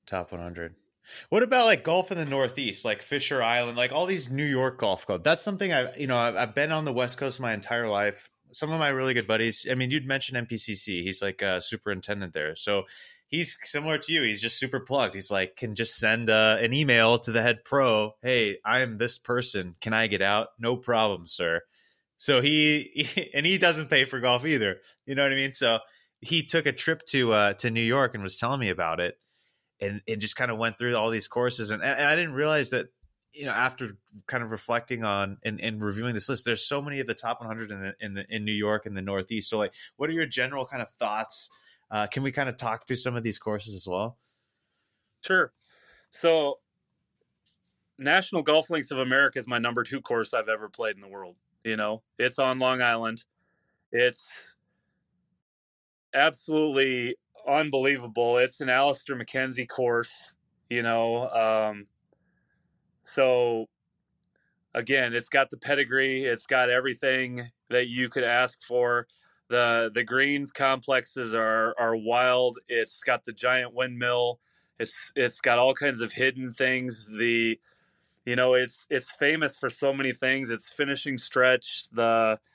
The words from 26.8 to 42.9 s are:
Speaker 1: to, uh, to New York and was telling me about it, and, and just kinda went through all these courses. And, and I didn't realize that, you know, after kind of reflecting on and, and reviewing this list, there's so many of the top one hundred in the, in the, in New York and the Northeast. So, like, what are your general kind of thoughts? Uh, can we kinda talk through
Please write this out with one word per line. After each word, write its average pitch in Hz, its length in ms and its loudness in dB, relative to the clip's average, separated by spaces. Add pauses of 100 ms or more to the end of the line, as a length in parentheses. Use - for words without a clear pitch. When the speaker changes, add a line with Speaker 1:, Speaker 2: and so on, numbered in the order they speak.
Speaker 1:
to, 123 240 4
uh, 104 220 6
to 120 140 -2
New 113 140 0
York 123 320 2
and 104 80 -8
was 95 140 -6
telling 131 220 -2
me 110 100 -2
about 82 320 -2
it, 87 180 -4 (600)
and, 101 260 -6
and 110 140 -6
just 107 160 -4
kinda 120 180 -2
went 113 220 -2
through 120 180 -2
all 110 140 2
these 113 180 -2
courses. 120 440 -2
And, 98 120 -4
and 139 240 0
I 151 80 4
didn't 165 180 -2
realize 147 360 0
that, 117 180 -2 (460)
you 147 120 -14
know, 127 60 -4
after 117 460 -2 (280)
kind 127 160 -4
of 110 80 -8
reflecting 117 540 -4
on 101 400 -2
and, 107 160 -6
and 107 240 -6
reviewing 110 300 -4
this 104 160 -4
list, 123 160 -4
there's 113 200 -2
so 143 160 -2
many 143 200 -6
of 120 40 -6
the 113 80 -4
top 120 280 -8
one 113 80 -12
hundred 110 200 -10
in 98 140 -10
the, 98 160 -8
in 104 140 -10
the, 98 160 -10
in 107 160 -6
New 107 80 0
York 104 320 0
and 104 100 -10
the 95 60 -6
Northeast. 98 480 -4
So, 110 80 -2
like, 104 160 -2 (240)
what 147 120 -4
are 160 40 -4
your 165 120 0
general 127 400 -4
kind 131 160 -8
of 107 100 -10
thoughts? 110 580 -6 (420)
Uh, 104 160 -2
can 135 160 -6
we 135 80 -2
kinda 135 220 -4
talk 113 340 -6
through 127 80 -4